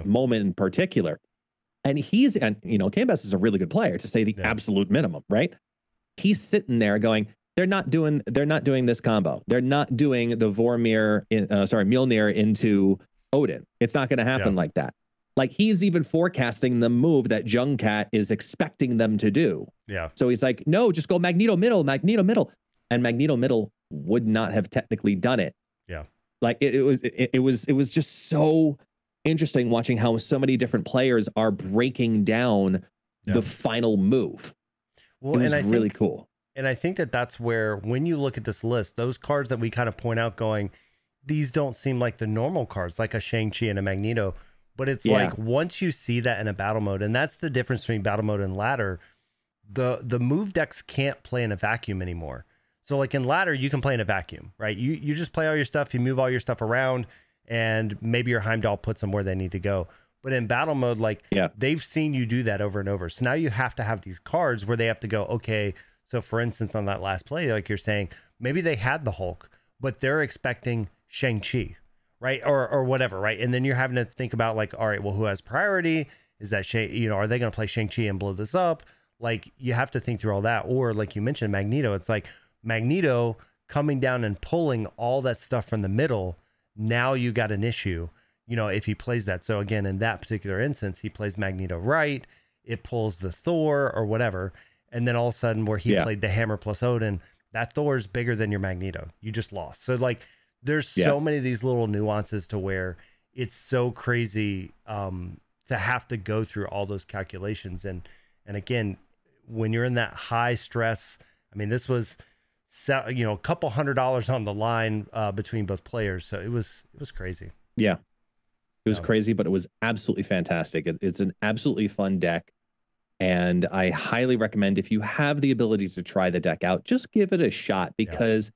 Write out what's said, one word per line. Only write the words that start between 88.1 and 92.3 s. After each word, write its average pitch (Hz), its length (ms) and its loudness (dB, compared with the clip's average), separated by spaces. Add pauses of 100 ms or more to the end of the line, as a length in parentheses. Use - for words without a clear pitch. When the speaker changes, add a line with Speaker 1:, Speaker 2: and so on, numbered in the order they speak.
Speaker 1:
you 117 80 -6
know, 110 120 0
if 101 180 -2
he 107 100 0
plays 120 300 -4
that. 92 180 -4
So 107 160 -2
again, 101 260 -2
in 95 140 -2
that 110 220 -2
particular 101 380 -4
instance, 113 400 -4
he 107 100 -8
plays 101 280 -6
Magneto 95 400 -4
right, 139 480 0 (380)